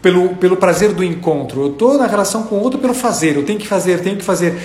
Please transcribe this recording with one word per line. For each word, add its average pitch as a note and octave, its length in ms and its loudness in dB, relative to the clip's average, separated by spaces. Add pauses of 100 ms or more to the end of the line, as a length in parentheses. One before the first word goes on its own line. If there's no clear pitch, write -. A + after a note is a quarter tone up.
pelo, F3+ 280 4
pelo F3+ 260 2
prazer F#3 360 2
do F3 120 -2
encontro. C#3+ 580 -4
Eu C#3+ 120 0
tô C4 220 4
na B3+ 120 2
relação G#3 340 -2
com G#3+ 140 -4
o G3+ 40 0
outro C4 200 -2
pelo B3 120 0
fazer. E3 440 0
Eu C#3+ 80 0
tenho G#3 160 -4
que - 80 -12
fazer, F3+ 320 0
tenho F#3+ 160 -2
que G3 80 -10
fazer F3 280 0 (120)